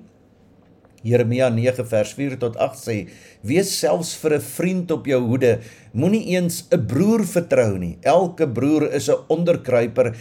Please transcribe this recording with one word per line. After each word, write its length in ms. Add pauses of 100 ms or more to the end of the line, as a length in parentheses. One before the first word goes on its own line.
(1040)
Jeremia 460
nege 360
vers 280
vier 240
tot 200
agt 320
sê, 200 (340)
"Wees 360
selfs 380
vir 180
'n 60
vriend 500
op 160
jou 140
hoede, 400 (320)
moenie 340
eens 460
'n 140
broer 380
vertrou 540
nie. 240
Elke 460
broer 440
is 160
'n 200
onderkruiper 920